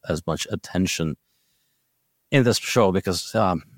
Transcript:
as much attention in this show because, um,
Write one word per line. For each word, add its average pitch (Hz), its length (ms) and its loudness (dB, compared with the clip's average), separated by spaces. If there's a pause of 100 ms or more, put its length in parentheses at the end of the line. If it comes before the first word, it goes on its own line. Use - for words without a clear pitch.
as 78 180 -4
much 80 240 -6
attention 90 640 -4 (1160)
in 139 120 4
this 117 140 2
show 104 340 2
because, 92 420 -2
um, 92 300 0 (140)